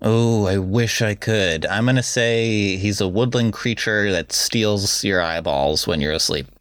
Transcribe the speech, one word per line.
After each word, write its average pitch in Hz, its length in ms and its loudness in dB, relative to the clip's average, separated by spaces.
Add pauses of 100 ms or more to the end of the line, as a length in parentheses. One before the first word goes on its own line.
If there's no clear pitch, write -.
Oh, 113 460 2
I 95 120 2
wish 107 420 0
I 107 120 0
could. 95 520 0
I'm 98 200 0
gonna 127 160 2
say 113 760 0
he's 101 240 0
a 98 80 2
woodland 117 420 0
creature 104 600 -2
that 82 180 -4
steals 104 720 0
your 95 180 2
eyeballs 78 680 0
when 85 120 0
you're 76 140 0
asleep. 76 340 -2 (140)